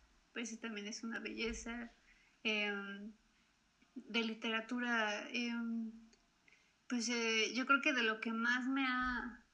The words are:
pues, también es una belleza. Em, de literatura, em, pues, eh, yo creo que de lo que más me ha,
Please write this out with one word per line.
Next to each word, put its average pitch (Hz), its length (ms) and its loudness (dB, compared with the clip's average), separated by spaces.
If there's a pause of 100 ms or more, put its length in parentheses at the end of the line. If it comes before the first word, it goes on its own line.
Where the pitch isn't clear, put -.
(340)
pues, 226 280 -6
también 208 260 -6
es 220 160 -8
una 226 160 -4
belleza. 233 720 -4 (520)
Em, 208 680 -2 (840)
de 233 280 -2
literatura, 220 1080 0
em, 233 600 -2 (960)
pues, 233 220 0
eh, 226 460 4
yo 254 100 2
creo 277 160 8
que 302 120 4
de 247 100 4
lo 220 180 2
que 226 100 -2
más 240 360 2
me 269 200 2
ha, 254 560 -2 (100)